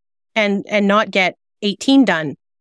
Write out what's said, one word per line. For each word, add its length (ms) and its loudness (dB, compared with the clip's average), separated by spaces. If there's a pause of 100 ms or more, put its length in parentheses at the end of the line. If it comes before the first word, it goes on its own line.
(340)
and, 340 -2
and 180 0
not 240 2
get 260 -2 (260)
eighteen 420 2
done 300 -2 (260)